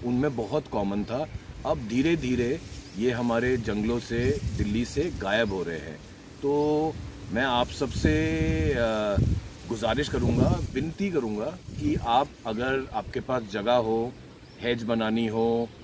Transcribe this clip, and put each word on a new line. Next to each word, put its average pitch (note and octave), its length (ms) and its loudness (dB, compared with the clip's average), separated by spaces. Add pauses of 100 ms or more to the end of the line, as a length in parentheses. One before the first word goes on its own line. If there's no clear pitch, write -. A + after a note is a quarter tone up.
उनमें B2+ 300 2
बहुत A#2+ 320 -2
common G2+ 360 0
था। C3 240 -4 (380)
अब C#3 220 -2
धीरे-धीरे B2+ 720 2 (380)
ये A#2+ 140 4
हमारे A#2+ 460 4
जंगलों A2 420 0
से, B2 400 0 (180)
दिल्ली G#2 280 2
से - 260 -2 (100)
गायब G#2 320 2
हो F#2 100 -2
रहे E2 160 -4
हैं। D2+ 160 -10 (460)
तो D3+ 520 2 (380)
मैं A#2 120 2
आप B2 240 2
सबसे, D#3 640 0 (420)
अ, A2 440 2 (540)
गुजारिश A2+ 400 0
करूँगा, - 500 2 (140)
विनती E3 380 -2
करूँगा A2+ 340 -2
कि D3+ 500 -4
आप, B2 320 4 (180)
अगर B2+ 480 -2
आपके A2 260 -4
पास A#2+ 320 -2
जगह G#2+ 220 2
हो, A#2 400 2 (480)
hedge A#2 220 0
बनानी A2+ 440 2
हो A#2 420 2 (140)